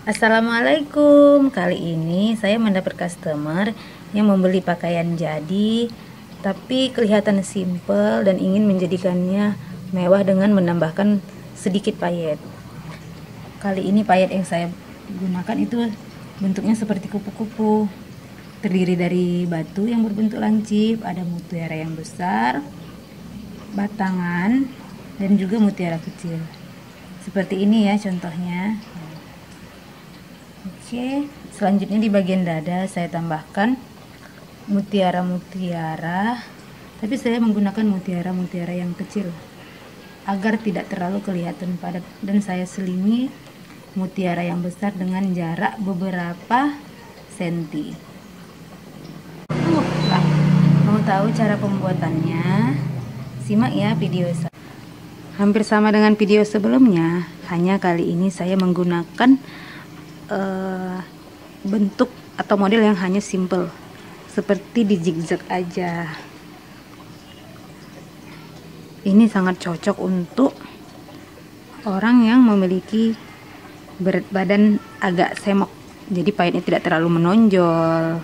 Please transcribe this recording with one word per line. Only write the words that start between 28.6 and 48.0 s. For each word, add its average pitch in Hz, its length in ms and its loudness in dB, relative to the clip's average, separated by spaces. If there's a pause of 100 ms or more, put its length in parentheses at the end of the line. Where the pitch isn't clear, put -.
Oke, 254 640 -6 (240)
selanjutnya 202 480 2
di 226 80 2
bagian 190 360 2
dada 175 440 -2
saya 175 240 -6
tambahkan 165 640 -2 (920)
mutiara-mutiara, 180 1700 -2 (600)
tapi 220 200 -4
saya 233 200 0
menggunakan 208 440 2
mutiara-mutiara 180 880 -4
yang 175 240 -6
kecil 185 320 -6 (960)
agar 202 320 0
tidak 214 320 -4
terlalu 190 320 -4
kelihatan 175 560 -6
padat, 175 280 -8 (200)
dan 202 160 2
saya 185 240 -4
selingi 190 640 -2 (640)
mutiara 185 480 -4
yang 175 240 -4
besar 196 320 -6
dengan 185 400 -2
jarak 170 480 -4
beberapa 185 880 -2 (600)
senti. 170 600 -6 (1600)